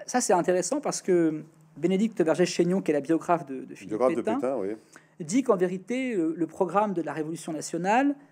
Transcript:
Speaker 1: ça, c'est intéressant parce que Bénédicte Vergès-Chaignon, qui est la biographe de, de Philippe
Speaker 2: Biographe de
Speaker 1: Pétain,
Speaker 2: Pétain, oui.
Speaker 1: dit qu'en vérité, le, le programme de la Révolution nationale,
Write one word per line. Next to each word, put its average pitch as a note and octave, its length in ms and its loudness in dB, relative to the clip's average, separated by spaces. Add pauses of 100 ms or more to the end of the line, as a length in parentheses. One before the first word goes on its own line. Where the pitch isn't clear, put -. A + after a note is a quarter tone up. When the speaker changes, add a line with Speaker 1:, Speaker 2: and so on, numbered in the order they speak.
Speaker 1:
ça, B3+ 120 -2
c'est A#3+ 140 2
intéressant F3+ 480 0
parce - 220 -6
que D#3+ 400 2 (320)
Bénédicte F#3+ 460 0
Vergès-Chaignon, F3 640 2
qui E3 80 0
est - 20 4
la C#3+ 80 2
biographe D#3+ 460 0
de, C3+ 180 -10
de - 80 -18
Philippe F#2+ 160 -16
Speaker 2:
Biographe A2 240 2
de A#2 80 -2
Speaker 1:
Pétain, G#3+ 140 -2
Speaker 2:
Pétain, C#3 220 -2
oui. G2+ 180 -4 (440)
Speaker 1:
dit F3+ 220 0
qu'en G#3+ 160 4
vérité, F#3+ 560 -2
le, E3 240 0
le D#3+ 80 0
programme F#3+ 480 0
de E3+ 80 -2
la D3 120 -6
Révolution D#3+ 380 -6
nationale, F#3+ 640 0 (160)